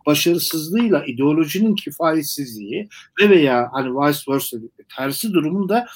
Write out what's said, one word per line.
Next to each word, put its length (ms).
başarısızlığıyla 1000
ideolojinin 680
kifayetsizliği 1120
ve 100
veya 420
hani 180
vice 420
versa, 260
tersi 360
durumun 360
da 280